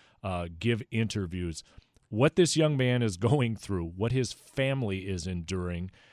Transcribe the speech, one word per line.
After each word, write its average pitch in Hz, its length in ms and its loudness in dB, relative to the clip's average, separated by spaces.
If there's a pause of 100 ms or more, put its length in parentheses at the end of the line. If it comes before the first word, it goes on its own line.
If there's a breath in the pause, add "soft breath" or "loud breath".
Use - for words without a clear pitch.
(220 soft breath)
uh, 87 260 -4 (100)
give 110 320 0
interviews, 92 720 -2 (460 soft breath)
what 123 280 2
this 165 200 4
young 151 200 4
man 123 260 2
is 104 140 0
going 117 400 2
through, 85 400 -4
what 113 160 0
his 127 200 0
family 120 760 -2
is 90 180 -4
enduring, 90 640 -4 (220 soft breath)